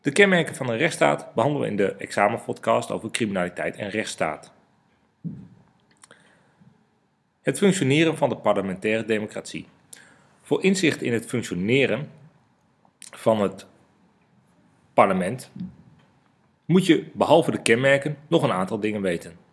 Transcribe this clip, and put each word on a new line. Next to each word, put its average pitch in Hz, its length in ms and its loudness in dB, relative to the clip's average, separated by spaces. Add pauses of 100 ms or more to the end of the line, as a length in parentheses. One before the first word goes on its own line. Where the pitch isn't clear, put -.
De 143 120 -4
kenmerken 185 420 4
van - 140 -6
een 113 100 -2
rechtsstaat 147 560 0
behandelen 135 280 0
we 113 80 -4
in 104 60 -6
de 101 180 0
examenpodcast 113 960 -2
over 101 200 -8
criminaliteit 90 640 -4
en 107 120 -8
rechtsstaat. 92 640 -6 (3000)
Het 135 160 -2
functioneren 160 580 4
van 143 120 2
de 127 80 -2
parlementaire 104 680 0
democratie. - 600 -6 (760)
Voor - 200 -2
inzicht 190 400 2
in 127 100 -2
het 113 140 -4
functioneren 110 840 -2 (880)
van - 420 -2
het 98 260 -4 (1300)
parlement 98 560 2 (1120)
moet 185 220 4
je, - 260 4
behalve 135 380 4
de 110 120 -4
kenmerken, 139 540 2 (100)
nog 160 160 0
een 123 100 0
aantal 95 280 -4
dingen 107 200 -4
weten. 85 360 -4 (160)